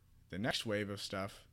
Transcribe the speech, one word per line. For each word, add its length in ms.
the 80
next 260
wave 240
of 100
stuff. 540